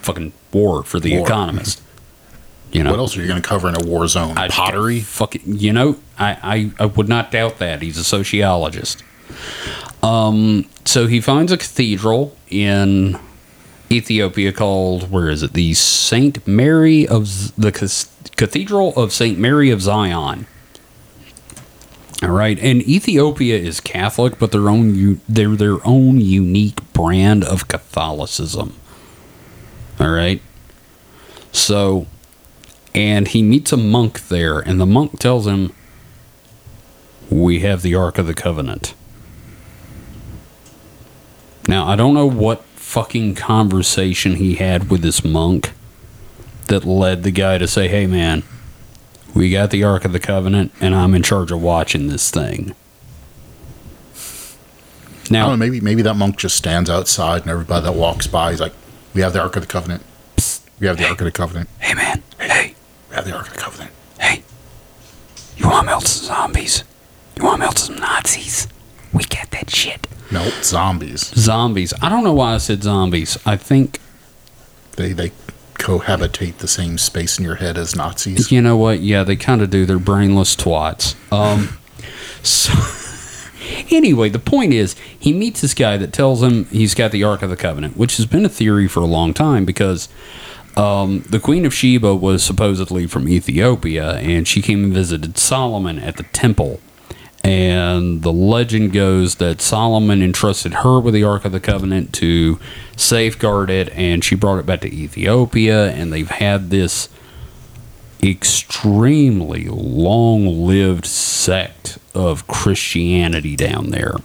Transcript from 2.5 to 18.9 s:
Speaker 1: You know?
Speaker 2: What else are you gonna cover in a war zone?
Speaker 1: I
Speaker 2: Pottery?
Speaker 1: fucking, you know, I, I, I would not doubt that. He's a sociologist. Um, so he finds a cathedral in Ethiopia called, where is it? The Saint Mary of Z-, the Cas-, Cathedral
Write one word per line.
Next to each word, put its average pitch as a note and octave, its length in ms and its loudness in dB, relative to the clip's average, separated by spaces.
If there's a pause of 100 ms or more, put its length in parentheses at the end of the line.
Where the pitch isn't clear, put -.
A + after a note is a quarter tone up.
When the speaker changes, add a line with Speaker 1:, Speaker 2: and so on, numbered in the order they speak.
Speaker 1:
You D#2+ 120 0
know? C#2+ 80 2
Speaker 2:
What G#2+ 80 0
else A#2+ 180 -4
are F#2 40 -6
you F2 60 -6
gonna F2+ 140 -2
cover F#2 280 -2
in E2+ 60 -4
a E2+ 100 -2
war E2+ 220 -2
zone? E2 300 -2
Speaker 1:
I F#2 100 -2
Speaker 2:
Pottery? G2+ 540 -2
Speaker 1:
fucking, - 440 -6
you G#2 280 0
know, C3 240 2 (200)
I, G#2 640 -2
I, G#2 40 0
I - 20 2
would G#2 240 0
not A#2 220 0
doubt A2+ 280 -2
that. E2 220 -6
He's D#2+ 160 -8
a E2+ 60 -6
sociologist. F#2+ 1000 -2 (1000)
Um, A2 640 2 (200)
so A#2+ 220 2
he A#2 120 2
finds D#3 320 2
a F3+ 60 0
cathedral A2+ 760 -2 (140)
in G2 680 2 (720)
Ethiopia G#2 600 0
called, F#2 580 0
where F2 180 2
is D2+ 120 -2
it? - 120 -4
The E2 200 2
Saint - 720 0
Mary D#3 600 4
of A2 200 2
Z-, G2 300 -6
the G#2+ 140 2
Cas-, - 360 -6 (300)
Cathedral G3 580 0